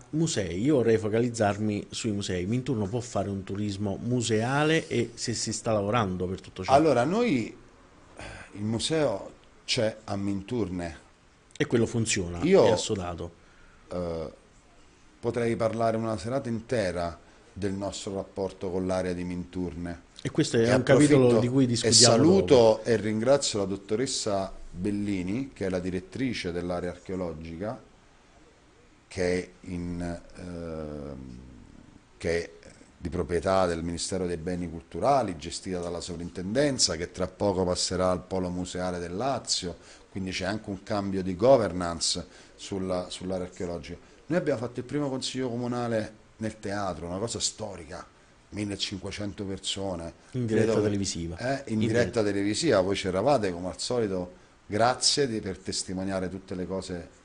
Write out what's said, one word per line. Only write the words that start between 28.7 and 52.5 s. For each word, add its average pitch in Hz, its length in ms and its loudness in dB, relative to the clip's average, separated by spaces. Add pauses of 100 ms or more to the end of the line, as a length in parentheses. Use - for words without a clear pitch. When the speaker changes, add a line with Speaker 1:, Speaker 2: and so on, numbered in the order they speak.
Speaker 2:
che 90 340 0
è - 60 -16 (140)
in, 87 580 -6 (160)
ehm, 78 800 -10 (1000)
che 85 280 -2
è - 60 -14 (460)
di 90 120 -8
proprietà 90 580 2
del 82 160 -2
Ministero 87 440 -4
dei 87 100 -4
Beni 87 340 -4
Culturali, 95 640 0
gestita 87 440 -8
dalla 85 200 -6
sovrintendenza, 92 960 -2
che 85 140 -6
tra 90 160 -4
poco 95 380 0
passerà 90 460 0
al 90 120 -2
Polo 92 280 -4
Museale 90 480 -6
del 87 180 -8
Lazio, 113 600 -4 (340)
quindi 95 200 -6
c'è 90 140 -4
anche 104 240 -4
un 95 140 -8
cambio 98 400 -2
di 92 120 -4
governance 90 920 2 (280)
sulla, 92 540 -6
sull'area 92 380 -6
archeologica. 85 520 -8 (280)
Noi 165 120 -2
abbiamo 139 220 -2
fatto 120 200 -6
il 117 60 -10
primo 143 220 -2
consiglio 131 400 -4
comunale 120 640 -2 (260)
nel 110 220 -6
teatro, 95 460 -4
una 90 120 -6
cosa 110 220 -4
storica, 90 640 -8 (440)
millecinquecento 98 920 -6
persone. 95 680 -6 (200)
Speaker 1:
In 123 140 -2
diretta 110 200 4
Speaker 2:
Credo 110 140 2
che 104 60 2
Speaker 1:
televisiva. 92 520 -2
Speaker 2:
Eh, 135 240 -4 (100)
in - 20 0
Speaker 1:
In 107 60 2
Speaker 2:
diretta 113 180 2 (220)
Speaker 1:
diretta. - 20 6
Speaker 2:
televisiva, 104 580 2